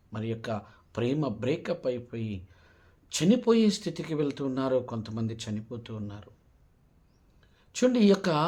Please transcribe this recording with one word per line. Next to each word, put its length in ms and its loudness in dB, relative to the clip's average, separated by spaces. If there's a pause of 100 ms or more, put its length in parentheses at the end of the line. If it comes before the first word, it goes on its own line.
(140)
మరి 160 -4
యొక్క 280 -4 (380)
ప్రేమ 320 0
బ్రేకప్ 600 -4
అయిపోయి 600 -6 (680)
చనిపోయే 560 4
స్థితికి 460 -4
వెళ్తూ 300 -2
ఉన్నారు, 440 0
కొంతమంది 440 -4
చనిపోతూ 640 -8
ఉన్నారు. 360 -10 (1500)
చూడండి, 220 4
ఈ 80 8
యొక్క 220 4 (180)